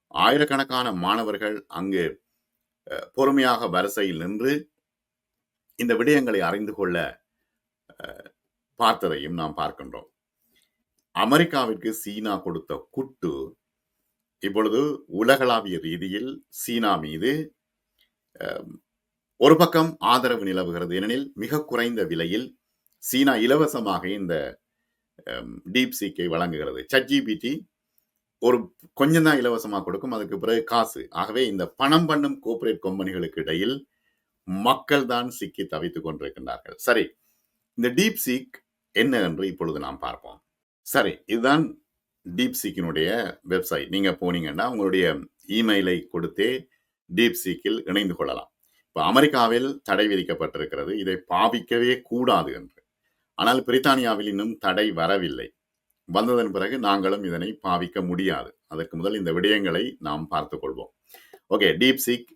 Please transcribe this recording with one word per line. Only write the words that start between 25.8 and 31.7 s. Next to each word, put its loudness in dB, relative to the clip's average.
வழங்குகிறது. -4
சாட் 2
ஜி 0
பி -4
டி -6
ஒரு 2
கொஞ்சம் 4
தான் 6
இலவசமா -2
கொடுக்கும், -6
அதுக்கு -6
பிறகு 2
காசு. 0
ஆகவே -2
இந்த -2
பணம் 4